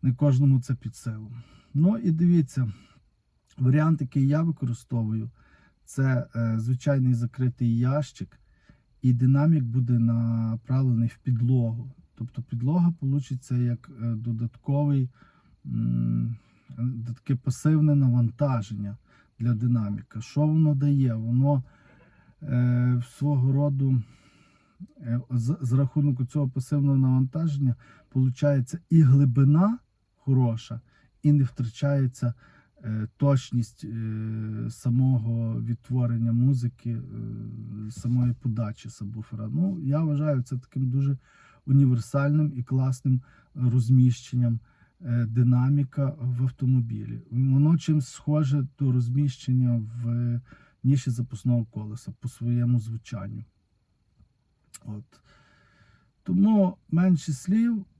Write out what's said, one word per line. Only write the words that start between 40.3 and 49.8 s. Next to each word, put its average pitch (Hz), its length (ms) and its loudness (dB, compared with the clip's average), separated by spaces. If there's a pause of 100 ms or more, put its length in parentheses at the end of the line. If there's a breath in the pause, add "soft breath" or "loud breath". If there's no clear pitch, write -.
це 123 160 -6
таким 131 320 -4
дуже 139 280 0 (480 soft breath)
універсальним 139 880 2
і 120 60 -6
класним 131 600 0 (320 soft breath)
розміщенням, 123 1040 2 (400 soft breath)
е, 120 260 -2
динаміка 127 920 2
в 123 220 -4
автомобілі. 113 880 -2
Воно 135 480 2
чимсь 151 300 0
схоже 147 580 -2 (120)
до 131 140 0
розміщення 127 920 0 (200)